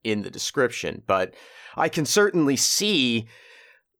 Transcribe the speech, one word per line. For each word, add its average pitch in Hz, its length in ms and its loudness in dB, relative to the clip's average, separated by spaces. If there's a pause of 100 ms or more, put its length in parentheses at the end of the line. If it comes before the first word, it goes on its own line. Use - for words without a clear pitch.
in 104 200 -2
the 95 80 -10
description. - 760 -4
But 95 280 0 (420)
I 160 140 0
can 156 160 -2
certainly 180 500 4
see, 127 720 0 (720)